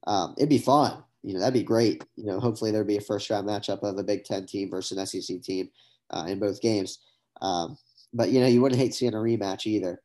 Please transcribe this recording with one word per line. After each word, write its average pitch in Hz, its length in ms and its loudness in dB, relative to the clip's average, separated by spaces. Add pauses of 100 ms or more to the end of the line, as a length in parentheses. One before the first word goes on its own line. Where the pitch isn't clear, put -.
Um, 98 300 0
it'd - 140 2
be - 80 6
fun. 135 440 2 (200)
You 98 100 -8
know, 92 80 -4
that'd 127 140 2
be 117 80 4
great. 113 420 2 (120)
You 110 100 -10
know, 95 120 -4
hopefully 113 320 -2
there'd 107 160 0
be 104 120 2
a - 20 -2
first 101 300 -6
round 101 180 -2
matchup 101 340 -4
of 101 140 -4
a 98 80 -4
Big 98 200 -2
Ten 95 200 -6
team 98 240 -6
versus 92 280 -6
an 95 60 -4
S 95 120 -8
E 92 80 -6
C 92 160 -8
team, 92 320 -6 (400)
uh, 82 180 -6
in 98 100 -4
both 101 220 -4
games. 107 380 0 (420)
Um, 90 380 -2 (340)
but, 117 180 2
you 131 100 6
know, 127 60 6
you 120 160 6
wouldn't 127 180 4
hate 127 140 0
seeing 120 200 0
a 110 40 -2
rematch 107 480 -2
either 92 380 -2